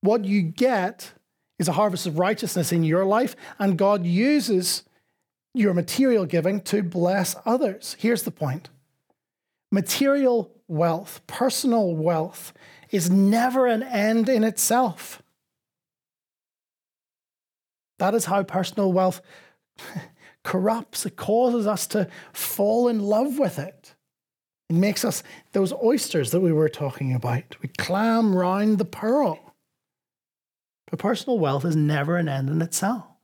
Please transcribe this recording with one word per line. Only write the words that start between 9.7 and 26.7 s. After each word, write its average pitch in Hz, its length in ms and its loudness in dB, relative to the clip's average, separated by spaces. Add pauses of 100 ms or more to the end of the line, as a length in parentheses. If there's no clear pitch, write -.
Material 254 800 2 (160)
wealth, 165 580 -2
personal 233 680 0
wealth, 160 580 -2 (380)
is 180 200 0
never 233 560 4
an 226 160 2
end 226 460 0
in 226 160 4
itself. - 800 -2 (2750)
That 196 160 0
is 233 100 0
how 196 180 0
personal 190 500 -2
wealth 185 280 2 (580)
<laughs> - 640 -18
corrupts. 208 640 -4
It 170 100 -10
causes 233 500 0
us 208 220 -2
to 196 200 -2 (240)
fall 226 560 0
in 226 120 0
love 226 380 0
with 233 200 0
it. - 360 -14 (760)
It 165 60 2
makes 190 280 2
us - 200 -4 (280)
those 196 200 0
oysters 220 580 0
that 170 100 0
we 175 120 2
were 156 160 2
talking 139 440 -4